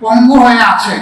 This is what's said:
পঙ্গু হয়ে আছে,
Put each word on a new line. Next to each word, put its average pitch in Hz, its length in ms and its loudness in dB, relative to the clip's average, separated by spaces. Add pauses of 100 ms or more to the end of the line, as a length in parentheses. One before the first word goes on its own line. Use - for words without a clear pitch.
পঙ্গু 240 440 2
হয়ে 240 180 0 (100)
আছে, - 300 -6